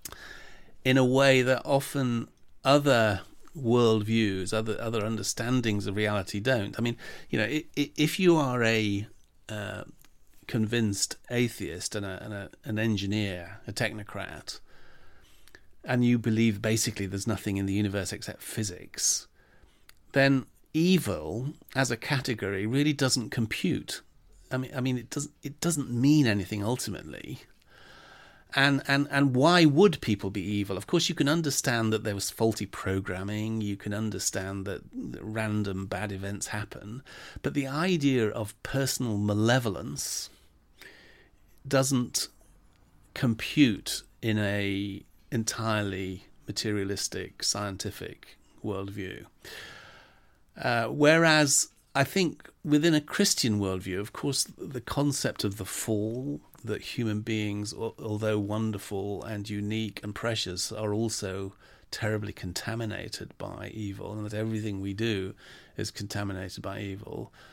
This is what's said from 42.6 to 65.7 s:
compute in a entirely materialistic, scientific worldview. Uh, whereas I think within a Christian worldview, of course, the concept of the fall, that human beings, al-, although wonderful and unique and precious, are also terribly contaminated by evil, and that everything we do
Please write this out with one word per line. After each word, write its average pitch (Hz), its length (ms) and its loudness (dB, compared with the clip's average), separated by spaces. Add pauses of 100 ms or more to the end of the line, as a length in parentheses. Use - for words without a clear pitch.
compute - 880 2 (180)
in 110 180 2
a 101 640 -2 (260)
entirely 104 920 -2 (240)
materialistic, 98 960 -4
scientific - 920 -6 (260)
worldview. 98 640 -8 (1300)
Uh, 120 260 2
whereas 151 800 6 (260)
I 139 120 4
think - 440 0 (140)
within 151 300 6
a 151 80 4
Christian 127 580 2
worldview, 95 400 -2
of 104 140 -8
course, - 320 -2 (120)
the 131 240 -10
concept - 640 -2
of 101 140 -2
the 92 80 -6
fall, 117 720 -4 (240)
that 110 180 -6
human 107 400 -2
beings, 107 520 -2
al-, - 260 -6
although 107 400 0
wonderful 101 840 -4
and 104 260 -8
unique 104 540 -4
and 104 100 -8
precious, 104 580 -4
are 107 220 -2
also 98 600 -4 (380)
terribly 104 420 -2
contaminated - 1040 -8
by 98 360 -10
evil, 101 400 -8
and 107 120 -6
that 107 120 -6
everything 107 440 -4
we 98 120 -4
do 101 400 -2 (440)